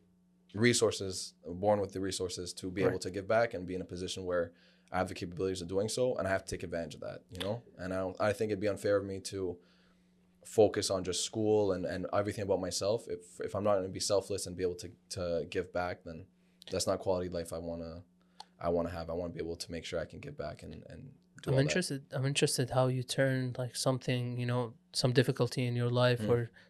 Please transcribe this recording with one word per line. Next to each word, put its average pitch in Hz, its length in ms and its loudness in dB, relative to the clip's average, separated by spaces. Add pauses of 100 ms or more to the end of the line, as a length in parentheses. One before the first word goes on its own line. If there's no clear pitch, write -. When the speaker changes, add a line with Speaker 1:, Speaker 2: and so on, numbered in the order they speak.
(540)
Speaker 1:
resources, 104 800 2 (120)
born 101 360 2
with 95 100 -4
the 98 80 -6
resources 92 540 -4
to 92 180 -8
be 92 120 0
Speaker 2:
Right. 92 60 6
Speaker 1:
able 92 100 -2
to 95 120 -6
give 95 160 -6
back 113 260 4
and 90 140 -6
be 90 80 -4
in 90 60 -4
a 90 40 -8
position 92 400 -6
where 87 280 0 (380)
I - 60 -2
have 92 100 2
the 95 60 -8
capabilities 92 480 -2
of 85 60 -8
doing 98 220 0
so, 127 260 0
and 95 120 0
I 95 40 2
have 95 140 0
to - 40 -12
take 92 140 -6
advantage 82 320 -6
of 73 60 -14
that, - 200 -10 (100)
you 92 80 -10
know? 104 220 -4 (160)
And 92 160 -6
I 92 40 -2
don't, 95 220 -4
I 104 140 4
think 110 180 0
it'd 98 80 -2
be 104 80 0
unfair 101 300 2
of 98 80 0
me 95 140 -6
to 95 380 -4 (880)
focus 104 440 6
on 95 140 0
just 87 200 -2
school 107 500 2
and, 90 120 -4
and 90 260 -4
everything 101 320 0
about 95 160 2
myself. 95 480 -2
If, 87 120 -6 (200)
if 90 160 -4
I'm 98 80 -2
not 104 120 6
gonna 95 140 0
be 95 100 -8
selfless 98 480 0
and 90 100 -8
be 92 60 -2
able 87 120 0
to, 87 140 -12 (200)
to 85 400 -2
give 90 220 -4
back, 90 340 -4
then 85 200 -12 (460)
that's 92 160 0
not 98 120 2
quality 92 300 0
life 85 240 -6
I 82 60 -4
wanna, 85 440 -8 (560)
I 82 100 -2
wanna 85 200 2
have. 82 220 -6
I - 20 -4
wanna 87 200 -4
be 80 60 -8
able 82 180 -4
to - 140 -10
make 82 140 -8
sure 85 140 -4
I 78 60 -4
can - 140 -14
give - 180 -12
back - 260 -8
and, 82 260 -12
and - 220 -14 (300)
do - 80 -4
Speaker 2:
I'm 139 40 4
Speaker 1:
all 131 40 4
that. 135 60 6
Speaker 2:
interested, 151 480 0
I'm 135 140 -2
interested 139 460 2
how 131 160 4
you 127 160 0
turn, 131 540 0
like, 127 180 -6
something, 123 640 0
you 123 60 0
know, 123 280 0 (200)
some - 200 4
difficulty 123 520 4
in 120 100 0
your 120 140 2
life 123 320 6
Speaker 1:
Mm. 107 80 2
Speaker 2:
or 120 220 2 (180)